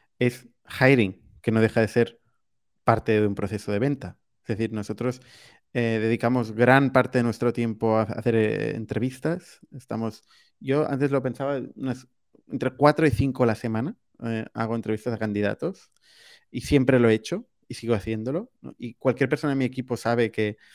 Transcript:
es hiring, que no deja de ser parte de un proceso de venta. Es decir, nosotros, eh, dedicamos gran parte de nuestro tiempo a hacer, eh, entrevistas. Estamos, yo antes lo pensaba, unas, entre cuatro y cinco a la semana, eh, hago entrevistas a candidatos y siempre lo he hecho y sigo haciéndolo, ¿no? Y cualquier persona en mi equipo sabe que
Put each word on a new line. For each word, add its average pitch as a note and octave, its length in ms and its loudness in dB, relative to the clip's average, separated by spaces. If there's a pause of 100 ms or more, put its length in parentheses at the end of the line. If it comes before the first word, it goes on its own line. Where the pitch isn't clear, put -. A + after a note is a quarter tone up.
(180)
es - 300 -2 (320)
hiring, B2+ 400 4 (220)
que A#2 100 0
no A2 80 2
deja A2+ 200 2
de G#2+ 80 2
ser - 320 0 (640)
parte A2 360 2
de G#2+ 60 2
un G2+ 80 -2
proceso G#2 380 -6
de G2+ 60 -2
venta. C3 400 -4 (240)
Es A2 160 -6
decir, A2 140 -2
nosotros, A2 480 -6 (540)
eh, A2+ 260 0
dedicamos A#2 520 0
gran B2+ 400 4
parte B2+ 260 2
de A#2+ 60 2
nuestro A#2+ 280 0
tiempo A2+ 460 0
a A2 40 2
hacer, A2+ 320 -2
eh, A2 420 0
entrevistas. C3 840 -6 (120)
Estamos, A2+ 500 -8 (380)
yo C#3 280 0
antes C3+ 220 0
lo C#3 120 0
pensaba, C3+ 380 -4 (160)
unas, C3 320 -8 (420)
entre B2+ 260 -2
cuatro D3+ 300 6
y C#3+ 40 6
cinco C3+ 340 0
a - 20 6
la A2 80 2
semana, A#2 420 -4 (280)
eh, A2+ 300 -4
hago A2+ 220 -4
entrevistas A2 380 -4
a G#2 40 -8
candidatos G#2+ 720 -4 (600)
y B2 120 -8
siempre C3 360 4
lo A#2+ 120 6
he A2 40 6
hecho F3 320 -4 (220)
y - 60 -12
sigo A#2 200 -2
haciéndolo, A2 560 -6 (120)
¿no? B2+ 160 -16
Y A#2 160 -12
cualquier B2+ 340 0
persona D3 240 -2
en C3+ 60 -2
mi B2+ 80 0
equipo B2 300 -6
sabe A#2 360 0
que G#2 240 -2 (180)